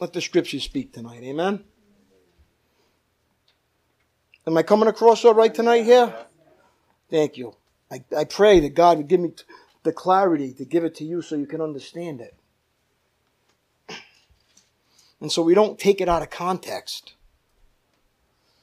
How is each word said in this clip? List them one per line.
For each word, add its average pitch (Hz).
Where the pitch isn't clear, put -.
Let 175
the 180
scriptures 147
speak -
tonight. 117
Amen? 170
Am 165
I 160
coming 214
across 220
all 226
right 220
tonight 233
here? 240
Thank 151
you. 120
I, 131
I 151
pray 196
that 139
God 170
would 147
give 180
me 165
t-, -
the 160
clarity 175
to 131
give 165
it 165
to 151
you 165
so 156
you 143
can 160
understand 156
it. 104
And 151
so 175
we 165
don't 208
take 196
it 175
out 170
of 151
context. -